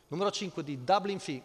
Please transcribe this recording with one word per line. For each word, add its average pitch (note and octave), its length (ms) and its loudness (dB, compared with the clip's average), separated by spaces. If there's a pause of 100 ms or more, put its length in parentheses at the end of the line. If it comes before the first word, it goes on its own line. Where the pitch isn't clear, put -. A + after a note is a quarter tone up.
numero F#3 240 0
cinque F3 320 -2
di C#3 220 -6
Dublin G3 340 4
Fee, C3+ 260 -6